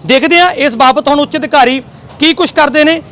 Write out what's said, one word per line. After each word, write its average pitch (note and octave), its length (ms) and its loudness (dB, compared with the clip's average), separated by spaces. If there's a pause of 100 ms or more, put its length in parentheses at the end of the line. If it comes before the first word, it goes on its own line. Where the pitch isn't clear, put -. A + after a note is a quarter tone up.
ਦੇਖਦੇ E4 340 0
ਆ F4+ 120 2
ਇਸ C4+ 240 -4
ਬਾਬਤ C4 320 0
ਹੁਣ D4 120 0
ਉੱਚ D4 180 -4
ਅਧਿਕਾਰੀ C4 460 0 (360)
ਕੀ D#4 140 2
ਕੁਛ E4+ 200 -2
ਕਰਦੇ D4+ 300 2
ਨੇ D#4+ 180 0 (100)